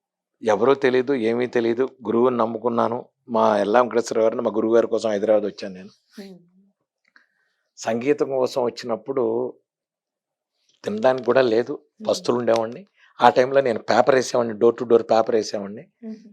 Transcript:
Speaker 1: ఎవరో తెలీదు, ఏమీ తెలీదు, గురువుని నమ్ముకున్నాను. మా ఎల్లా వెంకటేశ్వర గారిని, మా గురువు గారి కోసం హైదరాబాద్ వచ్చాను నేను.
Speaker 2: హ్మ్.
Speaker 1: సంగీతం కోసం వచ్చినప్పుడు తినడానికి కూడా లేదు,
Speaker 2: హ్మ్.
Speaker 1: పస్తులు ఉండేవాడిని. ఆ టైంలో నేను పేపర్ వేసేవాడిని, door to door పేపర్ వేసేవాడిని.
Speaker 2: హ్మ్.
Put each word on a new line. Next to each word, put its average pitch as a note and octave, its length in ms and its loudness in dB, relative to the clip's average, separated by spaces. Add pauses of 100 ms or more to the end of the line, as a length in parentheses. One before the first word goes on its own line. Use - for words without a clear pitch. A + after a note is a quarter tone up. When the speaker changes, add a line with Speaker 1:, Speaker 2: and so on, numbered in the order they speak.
(440)
Speaker 1:
ఎవరో A2 300 2
తెలీదు, B2+ 400 2
ఏమీ A#2+ 340 0
తెలీదు, A#2 360 0
గురువుని A#2+ 540 0
నమ్ముకున్నాను. A#2 680 -2 (240)
మా A2 280 2
ఎల్లా G#2 240 2
వెంకటేశ్వర A2+ 400 -2
గారిని, A2+ 200 0
మా A#2 100 -2
గురువు A2 240 0
గారి A2+ 120 4
కోసం A2 220 -2
హైదరాబాద్ G#2 340 0
వచ్చాను G2 320 -10
నేను. F#2+ 140 -20 (320)
Speaker 2:
హ్మ్. F#3+ 180 -20 (1400)
Speaker 1:
సంగీతం C3 500 -2
కోసం C3 360 -2
వచ్చినప్పుడు A#2+ 920 -4 (1300)
తినడానికి B2 420 -2
కూడా B2 160 4
లేదు, A#2+ 320 0
Speaker 2:
హ్మ్. - 360 -10
Speaker 1:
పస్తులు A#2+ 280 -2
ఉండేవాడిని. A#2 480 -2 (360)
ఆ B2 80 6
టైంలో C3+ 320 4
నేను A#2 180 0
పేపర్ B2 360 2
వేసేవాడిని, A#2+ 400 -2
door A#2 180 4
to B2 100 -10
door A#2 180 4
పేపర్ A2+ 340 0
వేసేవాడిని. G#2 460 -6
Speaker 2:
హ్మ్. A3 340 -18 (180)